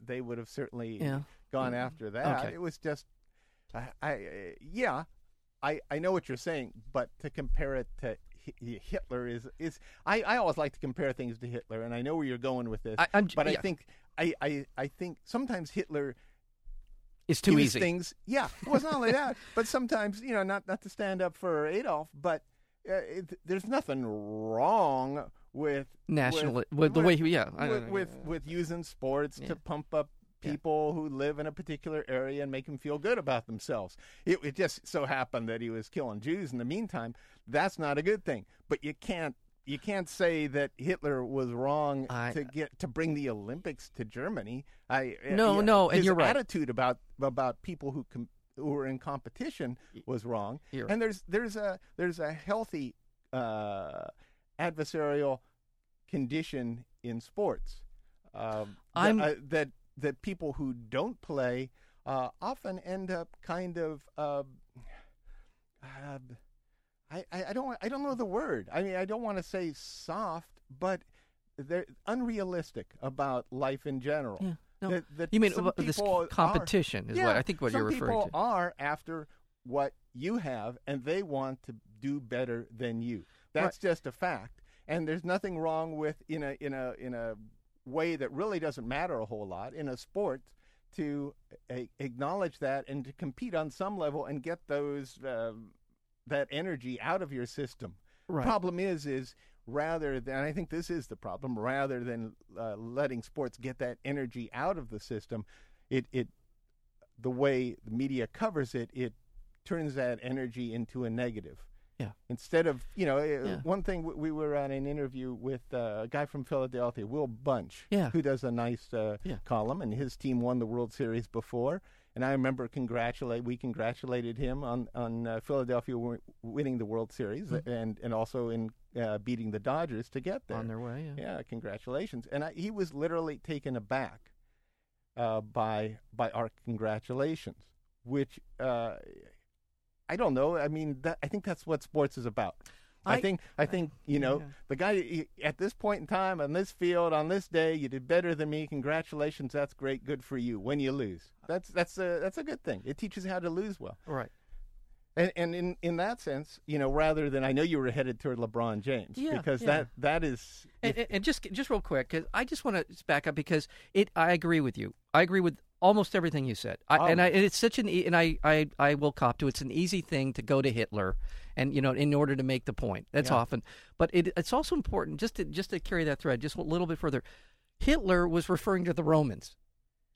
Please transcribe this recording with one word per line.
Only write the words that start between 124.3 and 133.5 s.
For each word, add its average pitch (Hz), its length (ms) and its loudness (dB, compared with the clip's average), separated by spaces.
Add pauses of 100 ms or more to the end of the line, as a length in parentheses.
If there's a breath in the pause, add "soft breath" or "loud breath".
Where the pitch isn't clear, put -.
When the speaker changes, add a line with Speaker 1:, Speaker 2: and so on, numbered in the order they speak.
Speaker 1:
him 127 260 -2
on, 120 320 -2
on, 117 320 -2
uh, 113 120 -2
Philadelphia 127 560 0
w-, 120 240 -2 (240)
winning 127 340 -2
the 113 80 -2
World 113 260 -2
Series 131 380 -4
Speaker 2:
Mm-hmm. 151 200 -2
Speaker 1:
and, 113 340 -4
and 117 100 -2
also 117 360 -2
in, 113 220 -4 (240)
uh, 110 220 0
beating 113 340 -2
the 104 80 -4
Dodgers 127 520 -2
to 139 80 -6
get 185 280 -6
there. 113 100 -6
Speaker 2:
On 113 100 -4
their 113 120 -6
way, 123 240 -8 (140)
yeah. 143 60 -8 (140)
Speaker 1:
Yeah, - 60 -6
congratulations. 120 840 -6
And 143 160 -4
I, 160 100 -6
he 185 180 -6
was 185 220 -4
literally 160 460 -2
taken 143 360 -4